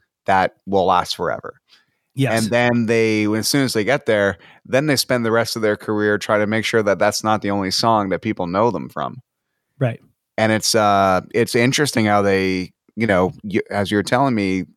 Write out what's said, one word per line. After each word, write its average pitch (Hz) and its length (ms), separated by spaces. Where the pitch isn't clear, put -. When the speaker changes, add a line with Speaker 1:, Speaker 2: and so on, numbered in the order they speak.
Speaker 1:
that 95 300
will 95 200
last 90 320
forever. 73 420
Speaker 2:
Yes. 113 280
Speaker 1:
And 107 80
then 120 340
they, 110 400
as 107 240
soon 143 160
as 117 80
they 107 100
get 120 220
there, 101 320
then 135 220
they 143 80
spend 120 300
the 113 60
rest 113 260
of 113 40
their 107 140
career 104 420
trying 104 220
to 104 80
make 110 160
sure 113 200
that 98 160
that's 104 260
not 107 160
the 101 100
only 98 200
song 110 380
that 87 120
people 104 260
know 104 240
them 73 160
from. 65 340
Speaker 2:
Right. 120 240
Speaker 1:
And 110 160
it's, 107 220
uh, 98 460
it's 117 220
interesting 127 500
how 104 160
they, 95 520
you 113 100
know, 92 240
you, 104 180
as 98 200
you're 104 120
telling 123 320
me 95 300